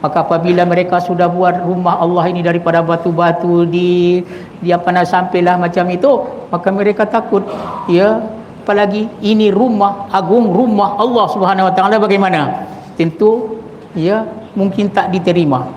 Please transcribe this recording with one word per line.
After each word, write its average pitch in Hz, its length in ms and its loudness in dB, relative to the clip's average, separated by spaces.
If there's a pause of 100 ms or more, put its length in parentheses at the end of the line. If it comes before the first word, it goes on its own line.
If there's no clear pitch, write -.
Maka 160 160 0
apabila 175 480 2
mereka 175 320 0
sudah 175 320 0
buat 180 320 0
rumah 180 320 0
Allah 175 320 0
ini 175 160 -2
daripada 170 400 0
batu-batu 170 800 0
di, 180 560 2 (400)
di 175 80 -4
apa 175 240 2
nak 175 160 2
sampailah 180 480 2
macam 175 320 0
itu, 202 320 2 (320)
maka 202 160 -2
mereka 202 400 0
takut, 190 320 0 (480)
ya, 202 320 4 (400)
apalagi 208 480 0 (160)
ini 214 240 4
rumah 202 640 0
agung, 190 400 2
rumah 208 480 2
Allah 233 320 2
Subhanahu 190 400 2
Wa - 20 -2
Taala, 196 220 2
bagaimana? 190 720 0 (320)
Tentu, 214 560 0 (400)
ya, 202 320 0 (240)
mungkin 196 400 -2
tak 196 160 0
diterima. 170 560 0 (120)